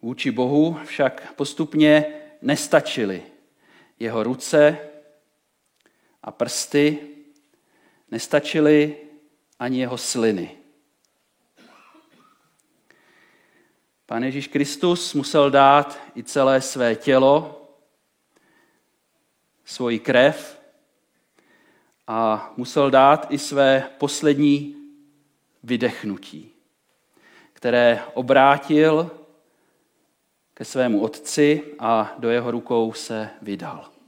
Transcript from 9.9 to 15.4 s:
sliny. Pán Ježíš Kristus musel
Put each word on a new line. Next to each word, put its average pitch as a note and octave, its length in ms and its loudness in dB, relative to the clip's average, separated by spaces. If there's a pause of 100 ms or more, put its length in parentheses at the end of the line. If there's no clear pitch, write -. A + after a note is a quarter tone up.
sliny. A2 600 -4 (3500)
Pán A#2 180 -6
Ježíš C3+ 240 -6
Kristus F3 680 -4
musel C#3+ 380 0